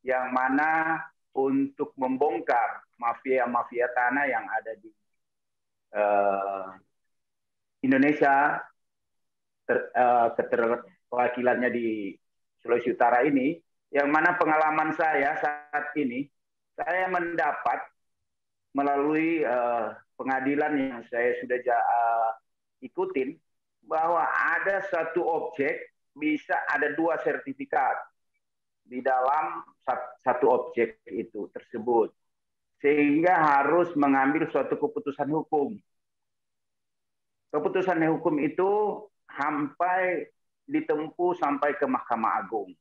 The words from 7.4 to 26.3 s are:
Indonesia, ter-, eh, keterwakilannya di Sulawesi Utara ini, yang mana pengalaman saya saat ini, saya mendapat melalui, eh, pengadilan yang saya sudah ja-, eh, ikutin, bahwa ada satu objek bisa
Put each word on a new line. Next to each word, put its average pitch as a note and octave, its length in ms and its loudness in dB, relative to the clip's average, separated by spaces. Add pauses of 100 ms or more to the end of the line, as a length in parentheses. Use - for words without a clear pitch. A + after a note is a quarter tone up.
Indonesia, C#3 760 4 (1040)
ter-, A#2+ 240 0
eh, B2 380 4 (100)
keterwakilannya A#2+ 1400 0
di A2 400 -4 (480)
Sulawesi A#2+ 320 0
Utara B2 320 4
ini, C#3+ 320 0 (320)
yang C#3+ 240 0
mana E3+ 240 4
pengalaman D#3 560 2
saya D#3 480 0
saat D3 560 -6
ini, C3+ 320 -4 (480)
saya F3+ 320 -2
mendapat E3 800 -2 (800)
melalui, D3+ 720 0
eh, A#2+ 460 0 (260)
pengadilan C3+ 640 -2
yang C3 320 -4
saya A#2+ 320 0
sudah B2 240 -2
ja-, A#2+ 160 2
eh, A2+ 500 2 (540)
ikutin, D#3+ 480 -4 (480)
bahwa D#3+ 480 0
ada E3+ 640 0
satu E3 320 -2
objek D3+ 720 -4 (180)
bisa D3+ 400 -2 (160)